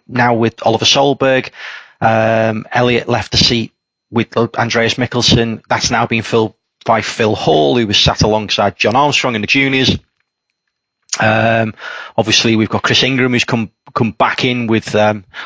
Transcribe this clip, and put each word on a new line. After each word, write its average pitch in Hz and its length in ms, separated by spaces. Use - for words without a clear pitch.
now 123 280
with 113 300
Oliver 110 200
Solberg. 135 680
Um, 113 680
Elliot 123 380
left 113 240
the - 60
seat 117 340
with 113 260
Andreas 117 580
Mikkelsen. 117 760
That's 123 220
now 117 160
been 113 160
filled 110 320
by 110 160
Phil 107 340
Hall, 151 420
who 117 100
was 101 120
sat - 240
alongside 104 540
John 107 200
Armstrong 135 380
in 107 60
the 104 60
juniors. 135 520
Um, 110 540
obviously, 110 380
we've 110 140
got 107 140
Chris - 200
Ingram, 127 300
who's 117 120
come, 113 260
come 113 180
back - 320
in 123 220
with, 110 280
um, 107 300